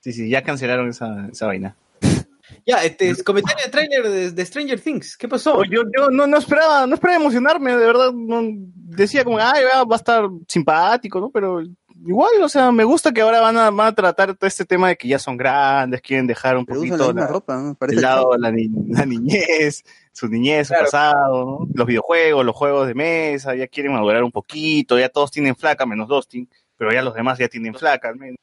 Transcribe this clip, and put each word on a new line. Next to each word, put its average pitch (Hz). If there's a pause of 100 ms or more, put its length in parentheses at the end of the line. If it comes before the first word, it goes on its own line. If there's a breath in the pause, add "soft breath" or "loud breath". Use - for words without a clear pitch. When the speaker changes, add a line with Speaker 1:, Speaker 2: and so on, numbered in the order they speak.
Speaker 1:
Sí, 127
sí, 113
ya 131
cancelaron 127
esa, 107
esa -
vaina. 98 (880 soft breath)
Speaker 2:
Ya, 233
este, 175
comentario 202
de 233
tráiler 285
de, 185
de 175
Stranger 269
Things. -
¿Qué -
pasó? 277
Speaker 1:
Oh, 202
yo, 202 (140)
yo 277
no, 277
no 285
esperaba, 285
no 262
esperaba 359
emocionarme, 269
de 233
verdad. 247
No, 233 (340)
decía 185
como, 233
"Ay, 262
va, 262
va 226
a -
estar 226 (220)
simpático", 185
¿no? 214
Pero 185 (420)
igual, 226 (120)
o 302
sea, 254
me 226
gusta 302
que 226
ahora 226
van 226
a, 220
van 208
a 214
tratar 190
todo 190
este 190
tema 185
de 175
que 123
ya 135
son 131
grandes, 135
quieren 131
dejar 131
un 127
Speaker 3:
Pero 127
usan 170
Speaker 1:
poquito 156
Speaker 3:
la 123
misma 117
Speaker 1:
la, -
Speaker 3:
ropa, -
¿no? 143
Parece 131
Speaker 1:
de 120
lado 131
Speaker 3:
chavo. 127
Speaker 1:
la 117
ni-, 113 (180)
la 127
niñez, 151 (300 soft breath)
su -
niñez, 143
su 160
Speaker 2:
Claro. 160
Speaker 1:
pasado, 143
¿no? 135
Los 120
videojuegos, 147
los 113
juegos 143
de 120
mesa, 147
ya 127
quieren 139
madurar 110
un 123
poquito, 151
ya 127
todos 143
tienen 143
flaca, 143
menos 110
Dustin, 123 (280)
pero 110
ya 127
los 123
demás 123
ya 120
tienen 113
flaca, 131
al 117
menos. 131